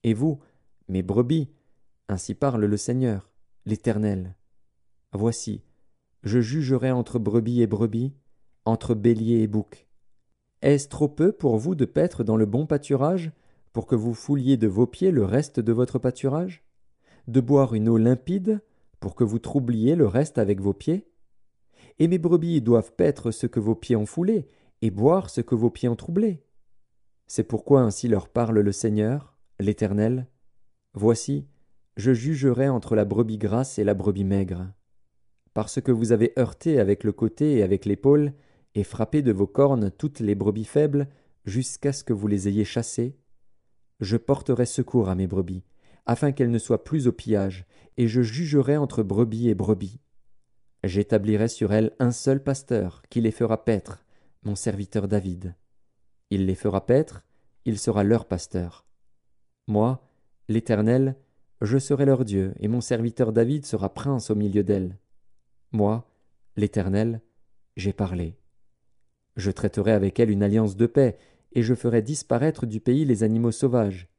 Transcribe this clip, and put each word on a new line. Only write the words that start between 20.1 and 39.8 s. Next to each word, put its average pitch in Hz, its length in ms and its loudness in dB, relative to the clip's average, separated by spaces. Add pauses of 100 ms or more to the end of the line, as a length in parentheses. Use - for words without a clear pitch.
avec 101 240 0
vos 98 120 0
pieds ? 175 340 -4 (920)
Et 160 80 4
mes 175 120 2
brebis 165 420 2
doivent 113 320 2
paître - 380 0
ce - 160 -6
que - 120 -2
vos 107 160 0
pieds - 200 -2
ont 107 100 -2
foulé, 185 420 -2 (340)
et 113 80 0
boire 131 400 2
ce - 120 -4
que 123 140 -2
vos 113 140 2
pieds - 200 -4
ont 117 60 -2
troublé. 185 480 -4 (840)
C'est - 160 -4
pourquoi 131 380 2
ainsi 113 260 -2
leur 104 220 0
parle 113 300 0
le 101 120 2
Seigneur, 107 680 -2 (220)
l'Éternel. 107 680 -2 (680)
Voici, 117 540 0 (500)
je 123 160 2
jugerai 135 560 0
entre 117 260 -2
la 107 100 4
brebis 110 320 -2
grasse 110 420 -2
et 104 40 0
la 101 120 2
brebis 98 280 -2
maigre. 95 480 -2 (800)
Parce 110 280 -4
que 131 100 0
vous 113 200 2
avez 113 260 2
heurté 135 420 0
avec 101 240 2
le 107 80 0
côté 139 460 0
et 104 60 4
avec 92 220 0
l'épaule, 139 480 2 (420)
et 107 80 0
frappé 127 380 -2
de 123 100 2
vos 98 160 2
cornes 131 440 2